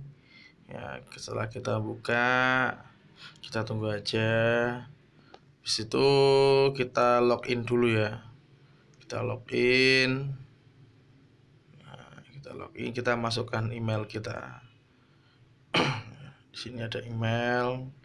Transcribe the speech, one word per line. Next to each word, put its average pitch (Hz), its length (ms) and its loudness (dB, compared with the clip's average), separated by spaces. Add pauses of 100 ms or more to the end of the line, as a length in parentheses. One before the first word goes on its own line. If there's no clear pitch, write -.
(720)
Ya, - 320 -14 (160)
setelah 110 320 -8
kita 110 320 -4
buka, 123 960 0 (640)
kita 110 240 -6
tunggu 107 240 -4
aja. 110 400 0 (1300)
Habis - 240 -4
itu 131 240 2 (720)
kita 123 400 4
login 120 480 2
dulu 120 240 4
ya. 107 320 0 (800)
Kita 117 160 -8
login. 127 1120 2 (1500)
Nah, - 400 -20
kita 139 320 -18
login, 120 400 -10
kita 120 240 0
masukkan 113 560 -4
email 110 320 -2
kita. - 560 -10 (1120)
<clears throat> - 800 -4
Di - 0 -
sini 117 320 -8
ada 113 160 -6
email, 120 880 0 (140)